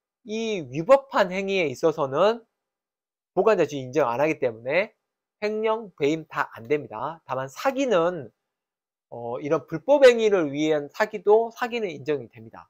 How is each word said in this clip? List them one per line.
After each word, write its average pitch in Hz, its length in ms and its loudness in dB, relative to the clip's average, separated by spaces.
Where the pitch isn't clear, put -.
이 214 460 -6
위법한 202 640 2
행위에 196 360 -2
있어서는 156 760 0
보관자 190 320 2
주의 139 160 -4
인정 127 300 0
안 120 100 -2
하기 156 200 0
때문에 131 520 -4
횡령, 220 560 -4
배임 156 280 -2
다 147 260 -6
안 113 140 -16
됩니다. 139 580 -6
다만 131 240 -6
사기는, 180 840 -2
어, 120 320 -10
이런 151 280 -2
불법 269 360 4
행위를 214 480 6
위한 151 400 -2
사기도 214 600 0
사기는 233 360 -6
인정이 135 400 -6
됩니다. 110 420 -20